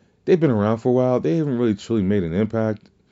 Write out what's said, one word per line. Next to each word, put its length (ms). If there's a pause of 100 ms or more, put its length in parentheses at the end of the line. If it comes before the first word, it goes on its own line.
(240)
they've 140
been 120
around 280
for 100
a 40
while. 280
They 160
haven't 220
really 160
truly 280
made 200
an 120
impact. 560 (220)